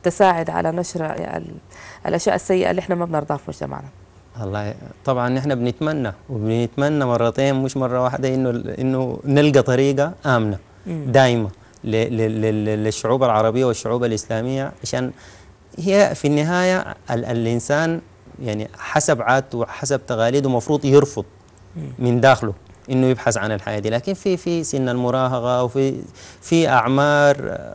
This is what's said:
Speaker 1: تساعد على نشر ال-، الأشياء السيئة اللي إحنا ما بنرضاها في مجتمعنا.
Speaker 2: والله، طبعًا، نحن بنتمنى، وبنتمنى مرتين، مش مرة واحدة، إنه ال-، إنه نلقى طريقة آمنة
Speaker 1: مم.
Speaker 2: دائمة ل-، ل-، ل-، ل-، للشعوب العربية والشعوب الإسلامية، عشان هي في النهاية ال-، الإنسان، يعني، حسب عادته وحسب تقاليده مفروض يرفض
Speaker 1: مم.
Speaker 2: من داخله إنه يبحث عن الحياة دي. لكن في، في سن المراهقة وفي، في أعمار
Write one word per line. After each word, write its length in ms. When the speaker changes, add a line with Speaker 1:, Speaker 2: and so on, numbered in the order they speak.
Speaker 1:
تساعد 480
على 200
نشر 340
ال-، 400
الأشياء 280
السيئة 360
اللي 100
إحنا 140
ما 100
بنرضاها 340
في 100
مجتمعنا. 400
Speaker 2:
والله، 340
طبعًا، 240
نحن 260
بنتمنى، 580
وبنتمنى 760
مرتين، 500
مش 220
مرة 260
واحدة، 320
إنه 160
ال-، 300
إنه 440
نلقى 380
طريقة 500
آمنة 320
Speaker 1:
مم. 200
Speaker 2:
دائمة 420
ل-، 60
ل-، 500
ل-، 240
ل-، 200
للشعوب 400
العربية 400
والشعوب 400
الإسلامية، 680
عشان 280
هي 360
في 140
النهاية 520
ال-، 140
الإنسان، 760
يعني، 260
حسب 440
عادته 360
وحسب 480
تقاليده 440
مفروض 340
يرفض 400
Speaker 1:
مم. 60
Speaker 2:
من 220
داخله 320
إنه 160
يبحث 300
عن 160
الحياة 260
دي. 120
لكن 240
في، 220
في 280
سن 240
المراهقة 760
وفي، 300
في 280
أعمار 880